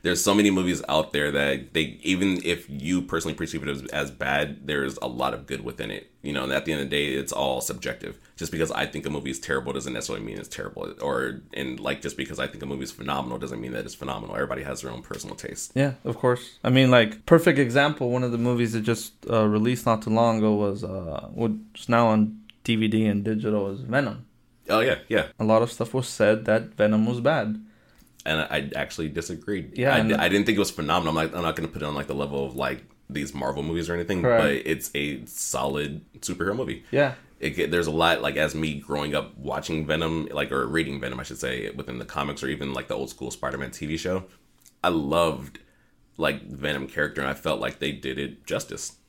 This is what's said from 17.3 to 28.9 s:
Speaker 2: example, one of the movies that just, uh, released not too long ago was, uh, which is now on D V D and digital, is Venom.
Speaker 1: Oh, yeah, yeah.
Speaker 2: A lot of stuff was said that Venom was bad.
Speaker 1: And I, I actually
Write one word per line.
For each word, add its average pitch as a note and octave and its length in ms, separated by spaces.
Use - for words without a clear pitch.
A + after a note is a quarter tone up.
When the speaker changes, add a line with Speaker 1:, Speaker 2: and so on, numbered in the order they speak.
Speaker 2:
example, C#3 500
one B2+ 140
of A#2+ 80
the A#2 60
movies A#2+ 360
that A2+ 80
just, A2+ 320
uh, A2 180
released A2 380
not A2 160
too A2 100
long A2+ 280
ago G#2+ 160
was, G2+ 280
uh, F#2 500
which A2 200
is - 140
now A#2 180
on G#2+ 320
D A#2 120
V A2 140
D A2 160
and G2+ 180
digital, G#2+ 460
is G2 120
Venom. B2 440
Speaker 1:
Oh, A2 120
yeah, B2+ 260
yeah. G#2 200
Speaker 2:
A A2 40
lot A2 200
of A#2+ 80
stuff - 240
was B2+ 120
said A2 380
that A2 300
Venom G#2+ 320
was A#2+ 120
bad. A#2 400
Speaker 1:
And D#2 160
I, - 20
I C#2 180
actually D2 340